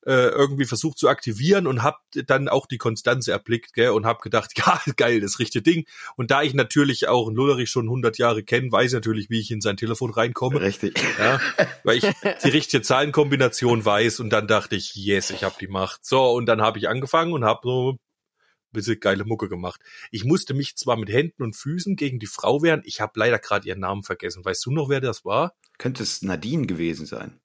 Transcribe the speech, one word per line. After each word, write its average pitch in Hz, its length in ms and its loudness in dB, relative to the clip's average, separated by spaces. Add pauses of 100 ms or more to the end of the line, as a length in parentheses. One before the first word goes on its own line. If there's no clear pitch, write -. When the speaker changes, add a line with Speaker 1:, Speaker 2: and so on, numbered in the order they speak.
Speaker 1:
äh, 127 240 4
irgendwie 139 360 2
versucht 131 320 -4
zu - 120 4
aktivieren 143 580 2
und 123 160 0
hab 143 200 -2 (100)
dann 135 340 0
auch 135 200 2
die 127 100 -6
Konstanze 120 560 -2
erblickt, 113 400 -4
gell, 120 160 4
und 107 160 2
hab 117 160 0
gedacht, 110 340 -2
<laughs> - 20 -4
„Ja, - 240 2 (140)
geil, 120 240 4
das 101 200 -4
richtige 113 220 -2
Ding.“ 165 240 2 (300)
Und 120 160 -2
da 139 100 4
ich 147 120 0
natürlich 139 560 2
auch 117 180 2
einen 110 80 -4
Lullerich 127 340 2
schon 117 200 -2
hundert 120 280 -2
Jahre 117 260 2
kenn, 123 280 -2
weiß 120 200 4
ich - 20 -2
natürlich, 110 360 -2
wie 113 120 -2
ich 107 100 -8
in 110 100 -6
sein 101 160 -2
Telefon 113 340 -4
reinkomme. 123 500 0
Speaker 2:
Richtig. 98 340 -2 (220)
Speaker 1:
Ja, 127 260 2 (400)
weil 117 140 4
ich 202 100 2
Speaker 2:
<laughs> - 360 -2
Speaker 1:
die 147 60 6
richtige 143 320 2
Zahlenkombination 135 1000 2
weiß 110 380 2
und 113 80 -6
dann 107 180 2
dachte 104 300 2
ich, - 180 -8
„Yes, 98 360 -2
ich 98 120 -6
hab 95 160 -4
die 95 80 -10
Macht.“ 95 380 -6
So, 131 260 4
und 120 140 0
dann 110 160 4
hab 110 160 2
ich 101 100 -2
angefangen 165 460 0
und 135 100 -2
hab 110 200 2
so 127 280 0
ein 127 60 -6 (720)
bisschen 110 300 -2
geile 98 240 2
Mucke 107 240 -4
gemacht. 90 320 -8 (300)
Ich 107 120 -8
musste 143 300 0
mich 139 240 -6
zwar 123 180 0
mit 107 140 -6
Händen 143 340 0
und 110 140 -6
Füßen 175 400 -4
gegen 127 220 -4
die 107 80 -10
Frau - 340 0
wehren, 160 240 2
ich - 160 -10
hab 107 160 -6
leider 113 220 2
grad 101 260 -4
ihren 95 160 -8
Namen 98 220 -4
vergessen. 92 420 -8
Weißt 95 200 -4
du 123 60 -4
noch, 147 180 -2
wer 139 120 0
das 123 240 -4
war? 127 300 -2 (220)
Speaker 2:
Könnte 131 260 -6
es - 180 -4
Nadine 98 460 -2
gewesen 82 380 -4
sein? - 400 -14